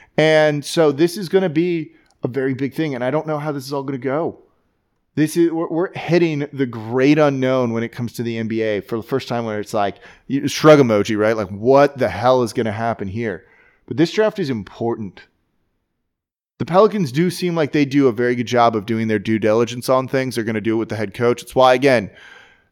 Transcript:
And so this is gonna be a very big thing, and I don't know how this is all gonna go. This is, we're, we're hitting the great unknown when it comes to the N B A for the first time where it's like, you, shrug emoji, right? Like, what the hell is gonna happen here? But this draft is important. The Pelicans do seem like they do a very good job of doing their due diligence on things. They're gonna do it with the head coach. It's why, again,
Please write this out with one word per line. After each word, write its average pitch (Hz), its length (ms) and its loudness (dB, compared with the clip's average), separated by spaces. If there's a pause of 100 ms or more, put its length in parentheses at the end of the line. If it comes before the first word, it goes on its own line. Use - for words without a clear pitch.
(180)
And 151 480 2
so 156 260 2
this 165 260 0
is 180 120 -8
gonna 190 200 2
be 160 440 -2 (300)
a 135 40 -6
very 135 260 -2
big 127 220 -6
thing, 156 180 -4
and 120 100 -6
I 127 60 -2
don't 151 160 -4
know 151 140 -6
how 151 120 -6
this 139 140 -8
is 143 80 -10
all 139 80 -6
gonna 135 160 -8
go. 131 460 -6 (720)
This 147 200 0
is, 170 160 4
we're, 165 180 -4
we're 170 240 -4
hitting 160 600 0
the 135 140 -2
great 120 500 0
unknown 131 560 2
when 113 80 -2
it 117 100 -6
comes 120 220 -8
to 120 100 -8
the 113 140 -4
N 113 100 -4
B 110 140 -2
A 107 200 0
for 117 160 -6
the 104 60 -6
first - 240 -4
time 120 180 -4
where 104 140 -4
it's 101 140 -8
like, 101 220 0 (320)
you, 139 200 -2
shrug 151 300 6
emoji, 110 400 2
right? 107 180 2
Like, 104 140 -6
what 131 480 2
the 123 120 0
hell 123 340 2
is 110 100 -4
gonna 113 180 -2
happen 110 360 -4
here? 98 380 -6 (420)
But 120 100 -6
this 165 140 2
draft 214 260 0
is 151 140 -4
important. 110 720 -8 (1400)
The 120 60 -6
Pelicans 190 460 2
do 165 200 0
seem 175 240 -4
like 156 160 0
they 147 140 2
do 135 220 2
a 120 40 4
very 120 240 -2
good 120 100 -4
job 117 300 4
of 98 100 -2
doing 113 220 -2
their 110 100 0
due 107 220 0
diligence 113 500 0
on 131 180 2
things. 131 280 -2
They're 117 80 -2
gonna 110 180 -4
do 110 140 -2
it 117 40 0
with 107 100 -4
the 110 60 -6
head 104 200 -6
coach. 120 260 0
It's - 140 -14
why, 127 180 6
again, 127 380 2 (600)